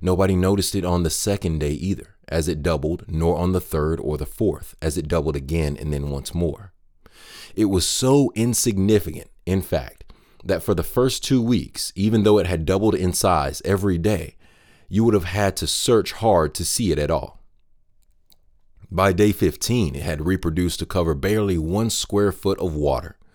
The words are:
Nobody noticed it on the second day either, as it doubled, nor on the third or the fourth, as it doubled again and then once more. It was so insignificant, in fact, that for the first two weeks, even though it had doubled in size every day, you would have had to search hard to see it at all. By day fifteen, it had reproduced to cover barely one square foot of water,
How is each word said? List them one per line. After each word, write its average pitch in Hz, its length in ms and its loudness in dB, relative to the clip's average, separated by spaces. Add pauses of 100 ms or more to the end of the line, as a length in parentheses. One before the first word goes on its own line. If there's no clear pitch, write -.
Nobody 92 340 2
noticed 95 380 2
it 95 100 -2
on 87 180 2
the 82 80 0
second 85 500 -2
day 73 100 -2
either, - 460 -6 (120)
as 78 200 -2
it 76 140 -4
doubled, 80 460 -2
nor 82 280 2
on 87 160 2
the 92 80 2
third 78 400 -2
or 76 180 -4
the 73 80 -8
fourth, - 560 -4
as 78 160 -2
it 76 100 -4
doubled 76 280 0
again 71 420 -2
and 73 140 -6
then 71 180 -4
once 67 240 -8
more. 87 380 -4 (840)
It 110 120 2
was 95 220 0
so 131 460 4
insignificant, 104 960 0 (160)
in 92 160 0
fact, - 500 -6 (320)
that 85 180 -2
for 104 120 0
the 82 80 -2
first - 420 0
two 131 160 4
weeks, - 540 -2
even 107 300 2
though 107 140 6
it 87 80 2
had 82 200 -2
doubled 98 280 2
in 90 200 0
size 78 500 0
every 95 320 0
day, 92 400 -2 (520)
you 107 160 2
would 113 100 4
have 92 100 2
had 95 340 0
to 80 80 -4
search 110 460 2
hard 87 420 2
to 85 100 -6
see 101 260 -2
it 73 80 0
at 73 120 0
all. - 300 -4 (1500)
By 95 220 4
day 104 200 4
fifteen, 95 600 0
it 71 80 -8
had 76 240 -4
reproduced 87 540 0
to - 60 -6
cover 82 280 0
barely 98 440 0
one 98 320 0
square 101 420 0
foot - 260 -2
of 85 160 -2
water, 73 440 -2 (160)